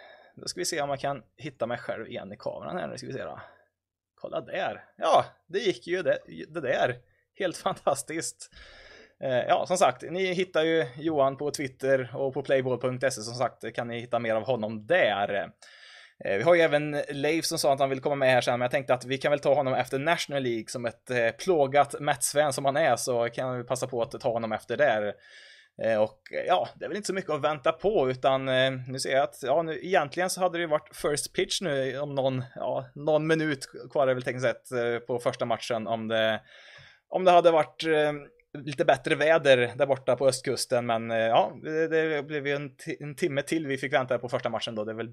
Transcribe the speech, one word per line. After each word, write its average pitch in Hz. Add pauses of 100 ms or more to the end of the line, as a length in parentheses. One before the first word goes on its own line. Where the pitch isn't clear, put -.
(360)
Då -
ska -
vi 175
se 165
om 143
man 139
kan 139 (140)
hitta 127
mig 120
själv 107
igen 98
i 104
kameran -
här. 170
Nu -
ska -
vi 131
se 120
då. 78 (760)
Kolla -
där. 135 (140)
Ja, 165 (220)
det 180
gick 208
ju 180
det, 170 (300)
det 160
där. 123 (440)
Helt 175
<laughs> -
fantastiskt. - (720)
Eh, 135 (180)
ja, -
som 180
sagt, 160
ni 185
hittar 175
ju 165 (120)
Johan 143
på 147
Twitter 131
och 135
på 147
playball 131
punkt 127
se. 131
Som 113
sagt, 113
kan 120
ni 117
hitta 117
mer 113
av 110
honom 110
där. 101 (760)
Eh, 98
vi 107
har 170
ju 170
även 151 (180)
Leif 147
som 165
sa 147
att 135
han 139
vill 135
komma 147
med 135
här 123
sen, 127
men -
jag 123
tänkte 135
att 127
vi 131
kan 147
väl 143
ta 143
honom 135
efter 127
National 147
League 117
som 120
ett, -
eh, 120
plågat 143
Mets-fan 147
som 139
han 135
är, 151
så 117
kan 127
vi 120
passa 127
på 131
att 139
ta 123
honom 113
efter 110
där. 107 (720)
Eh, 110
och, 107 (140)
eh, -
ja, 160
det -
är -
väl 160
inte 208
så 185
mycket 185
att 147
vänta 151
på, 165
utan, 135
eh, 131 (160)
nu 131
ser -
jag 135
att, -
ja, 143
nu, 160
egentligen 180
så 180
hade 175
det 170
ju 170
varit -
first -
pitch -
nu 135
om 143
någon, 131 (120)
ja, 131 (100)
någon 151
minut 156 (260)
kvar 143
är 131
väl 127
tänkt 127
sett, 117
eh, 120
på 120
första 123
matchen 113
om 113
det, 110 (640)
om 185
det 180
hade 170
varit, 151
eh, 151 (500)
lite 147
bättre 151
väder 139
där 139
borta 131
på 135
östkusten, 123
men, 113
eh, 113
ja, 123 (100)
det, 156
det 156
blev 147
ju 143
en 143
ti-, -
en 147
timme 143
till 160
vi 135
fick 135
vänta 131
på 123
första 123
matchen 113
då. 107
Det 110
är 110
väl 113